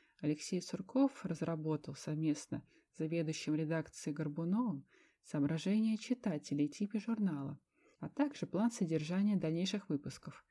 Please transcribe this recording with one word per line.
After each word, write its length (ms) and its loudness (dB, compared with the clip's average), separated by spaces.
Алексей 420 0
Сурков 640 0
разработал 680 -2
совместно 680 -2
с 40 -20
заведующим 580 0
редакцией 600 -2
Горбуновым 680 0
соображения 720 2
о 40 0
читателе 680 0
и 40 0
типе 300 -2
журнала, 600 0
а 100 -6
также 380 0
план 240 2
содержания 640 2
дальнейших 540 0
выпусков. 600 -6